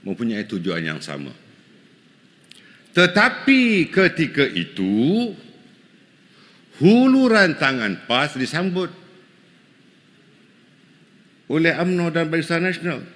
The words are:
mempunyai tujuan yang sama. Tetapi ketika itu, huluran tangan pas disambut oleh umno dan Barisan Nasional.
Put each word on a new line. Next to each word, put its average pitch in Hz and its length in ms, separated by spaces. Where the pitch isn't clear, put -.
mempunyai 104 400
tujuan 87 400
yang 78 160
sama. 71 320
Tetapi 208 960
ketika 165 520
itu, 113 880
huluran 226 760
tangan 120 520
pas 135 240
disambut 175 560
oleh 160 280
umno 175 360
dan 165 160
Barisan 165 320
Nasional. 170 400